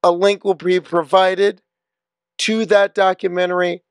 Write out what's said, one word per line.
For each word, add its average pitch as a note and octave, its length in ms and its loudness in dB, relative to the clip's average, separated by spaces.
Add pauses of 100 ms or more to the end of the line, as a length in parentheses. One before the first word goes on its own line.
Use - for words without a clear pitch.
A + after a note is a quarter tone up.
a F3+ 60 4
link G3 320 0
will G3 100 -2
be F3+ 280 -2
provided F#3 800 0 (760)
to A3 260 -2
that G3+ 280 2
documentary. F3+ 960 -2